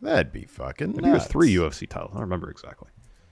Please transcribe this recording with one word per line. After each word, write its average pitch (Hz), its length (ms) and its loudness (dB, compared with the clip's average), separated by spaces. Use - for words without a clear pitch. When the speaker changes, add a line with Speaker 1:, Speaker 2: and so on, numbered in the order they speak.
Speaker 1:
That'd 269 320 0
be - 140 -12
fucking 67 500 -6
Speaker 2:
Maybe - 140 0
it - 20 6
was - 140 4
three - 220 4
Speaker 1:
nuts. 101 60 6
Speaker 2:
U 87 120 6
F - 80 -4
C - 120 -10
titles. - 260 -10
I - 20 -10
don't 101 80 -6
remember 90 280 -6
exactly. - 380 -18